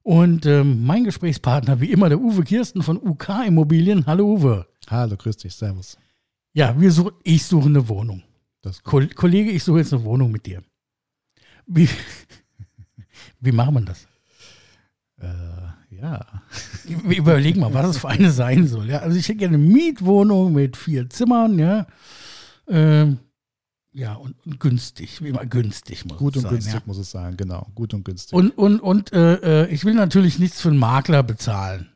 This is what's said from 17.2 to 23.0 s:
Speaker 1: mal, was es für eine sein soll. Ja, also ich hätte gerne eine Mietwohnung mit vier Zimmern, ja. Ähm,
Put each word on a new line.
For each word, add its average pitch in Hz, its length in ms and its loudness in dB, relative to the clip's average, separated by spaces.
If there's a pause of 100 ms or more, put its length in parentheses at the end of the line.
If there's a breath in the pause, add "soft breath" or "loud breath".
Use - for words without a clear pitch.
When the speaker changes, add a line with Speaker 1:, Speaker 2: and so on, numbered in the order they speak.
Speaker 1:
mal, 113 140 -2
was 143 160 0
es 156 80 -4
für - 100 -10
eine 180 240 4
sein 131 360 2
soll. 113 220 -4
Ja, 147 100 -4
also 170 180 -2
ich 170 100 -4
hätte 214 120 -6
gerne 175 180 0
eine 147 60 4
Mietwohnung 202 880 2
mit 139 240 0
vier 127 320 -6
Zimmern, 226 500 0
ja. 190 260 0 (840 loud breath)
Ähm, 151 500 4 (720)